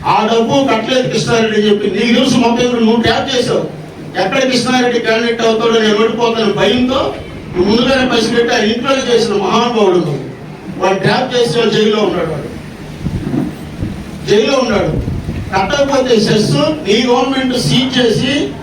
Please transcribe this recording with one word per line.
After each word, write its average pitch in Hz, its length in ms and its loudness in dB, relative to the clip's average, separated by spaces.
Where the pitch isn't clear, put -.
ఆ 214 300 2
డబ్బు 269 400 2
కట్టలేదు 254 340 0
కృష్ణారెడ్డి 220 520 0
అని 208 100 2
చెప్పి 202 200 2
నీకు 233 300 2
తెలుసు, - 160 2
మొత్తం 233 280 2
ఇప్పుడు 240 160 0
నువ్వు 226 220 4
ట్యాప్ 254 340 0
చేసావు. 180 480 -2
ఎక్కడ 262 260 0
కృష్ణారెడ్డి 240 500 0
క్యాండిడేట్ 233 420 0
అవుతాడో, 226 380 2
నేను 214 180 2
ఓడిపోతాను 226 540 0
భయంతో 247 640 0
నువ్వు 180 80 2
ముందుగానే 247 520 2
పసిగట్టి 233 380 0
ఆ 254 40 2
ఇంట్లో 240 560 0
చేసిన 208 200 2
మహానుభావుడు 202 640 2
నువ్వు. 143 380 -2
వాడు 190 200 0
ట్యాప్ 247 380 0
చేసి 233 220 2
వాడు 220 120 2
జైల్లో 214 320 2
ఉన్నాడు, 170 280 -2
వాడు 151 240 -8
జైల్లో 247 280 2
ఉన్నాడు. 190 560 -2
కట్టకపోతే 254 680 2
సెస్ 214 360 2
నీ 254 500 0
గవర్నమెంట్ 254 520 0
సీజ్ 254 400 0
చేసి 262 500 0